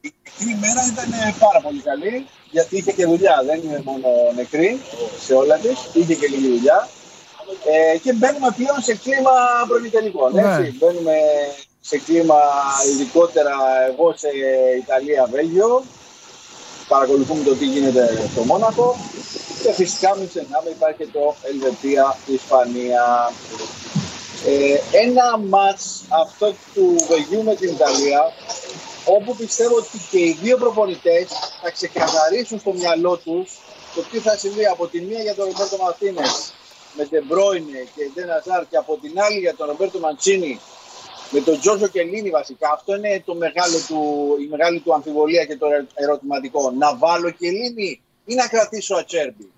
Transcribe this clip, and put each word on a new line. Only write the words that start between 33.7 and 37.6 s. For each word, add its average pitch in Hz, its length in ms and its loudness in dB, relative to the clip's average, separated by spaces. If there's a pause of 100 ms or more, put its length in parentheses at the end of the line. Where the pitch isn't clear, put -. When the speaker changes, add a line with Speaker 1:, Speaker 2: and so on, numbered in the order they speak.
Speaker 1:
το 170 60 -4 (100)
τι 233 80 -6
θα 214 180 0
συμβεί 202 280 -2
από 175 220 0
τη 170 140 -6
μία 214 200 -8
για 208 140 -4
τον 196 100 -4
Ρομπέρτο 190 380 -4
Μαρτίνες 175 680 -4 (440)
με 147 80 -4
Ντε 151 160 0
Μπρόινε 156 720 -2